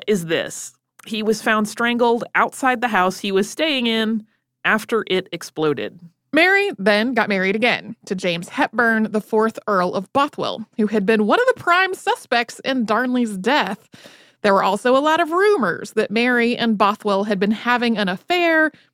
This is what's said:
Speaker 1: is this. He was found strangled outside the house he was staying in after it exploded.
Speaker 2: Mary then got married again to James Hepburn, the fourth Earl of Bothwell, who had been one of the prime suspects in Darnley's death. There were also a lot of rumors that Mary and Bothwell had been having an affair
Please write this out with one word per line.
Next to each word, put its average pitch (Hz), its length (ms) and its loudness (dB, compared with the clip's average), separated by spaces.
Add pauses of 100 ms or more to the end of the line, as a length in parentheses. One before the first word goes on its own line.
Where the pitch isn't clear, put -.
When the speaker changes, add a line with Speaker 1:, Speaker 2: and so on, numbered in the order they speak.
Speaker 1:
is 185 180 0
this. - 480 -4 (320)
He 220 180 -6
was 214 180 0
found 214 260 0
strangled 240 560 0 (120)
outside 240 460 0
the 247 60 -2
house 185 320 2
he 196 120 -4
was 185 180 2
staying 277 380 -2
in 220 380 -2 (380)
after 214 440 0
it 185 260 -2
exploded. 151 640 -4 (320)
Speaker 2:
Mary 392 460 2
then 214 360 2
got 220 140 0
married 196 280 0
again 220 500 -2
to 202 100 -6
James 175 320 -4
Hepburn, 226 640 0
the 208 80 0
fourth 220 480 -2
Earl 180 260 0
of 190 200 -6
Bothwell, 226 520 -2 (120)
who 214 100 2
had 208 180 0
been 214 220 2
one 339 140 2
of 508 60 2
the 480 140 0
prime 381 320 2
suspects - 720 -2
in 262 220 -2
Darnley's 233 520 0
death. 208 520 -2 (520)
There 202 120 4
were 185 100 4
also 214 320 2
a 269 40 6
lot 311 200 2
of 320 120 0
rumors 339 640 0
that 208 180 -2
Mary 240 460 0
and 226 200 0
Bothwell 202 460 0
had 208 160 -2
been 202 120 0
having 233 460 0
an 202 120 0
affair 320 640 0 (220)